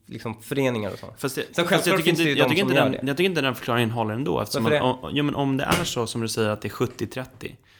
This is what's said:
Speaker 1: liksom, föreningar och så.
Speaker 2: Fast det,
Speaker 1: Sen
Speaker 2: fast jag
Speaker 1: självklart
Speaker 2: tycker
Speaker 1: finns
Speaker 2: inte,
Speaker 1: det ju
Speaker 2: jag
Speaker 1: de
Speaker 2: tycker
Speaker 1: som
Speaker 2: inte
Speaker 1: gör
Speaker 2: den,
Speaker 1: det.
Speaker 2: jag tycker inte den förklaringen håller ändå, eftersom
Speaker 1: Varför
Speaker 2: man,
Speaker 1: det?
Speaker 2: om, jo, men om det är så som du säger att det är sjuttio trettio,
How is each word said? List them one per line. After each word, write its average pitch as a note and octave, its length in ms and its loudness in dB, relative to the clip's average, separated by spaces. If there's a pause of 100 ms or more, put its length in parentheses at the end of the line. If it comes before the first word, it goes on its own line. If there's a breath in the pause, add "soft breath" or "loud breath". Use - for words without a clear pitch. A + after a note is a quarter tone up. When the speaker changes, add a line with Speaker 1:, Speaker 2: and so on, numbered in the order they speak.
Speaker 1:
liksom, A2+ 340 -10
föreningar B2 500 0
och - 80 -10
så. - 60 -14 (120)
Speaker 2:
Fast - 180 -6
det, D#3 60 -4
Speaker 1:
Sen - 60 -6
Speaker 2:
fast - 100 -8
jag F3 100 0
Speaker 1:
självklart E3 160 2 (140)
Speaker 2:
tycker E3 60 0
Speaker 1:
finns E3 160 2
Speaker 2:
inte, E3+ 40 2
Speaker 1:
det D#3 60 4
ju C#3 80 2
Speaker 2:
jag - 100 6
Speaker 1:
de - 20 2
Speaker 2:
tycker F3 120 2
Speaker 1:
som - 80 2
Speaker 2:
inte - 100 4
Speaker 1:
gör D3+ 100 6
Speaker 2:
den, - 20 0 (140)
Speaker 1:
det. - 60 0
Speaker 2:
jag C#3 60 -4
tycker F#3+ 120 4
inte E3 120 0
den C3 140 0
förklaringen A#2 360 2
håller A2 220 -2
ändå, C#3+ 280 0
eftersom C#3 220 -2
Speaker 1:
Varför D3+ 160 4
Speaker 2:
man, B2+ 220 2
Speaker 1:
det? D#2 60 -10
Speaker 2:
om, D2 60 -6
jo, D3 100 2
men D3 120 0
om C3+ 220 0
det C3+ 60 -2
är E3 200 0
så A#2 240 -2
som A#2 140 -4
du A2+ 60 -2
säger A2 220 0
att G#2+ 120 -2
det - 60 -6
är - 20 -2
sjuttio - 380 -2
trettio, - 480 -10 (240 soft breath)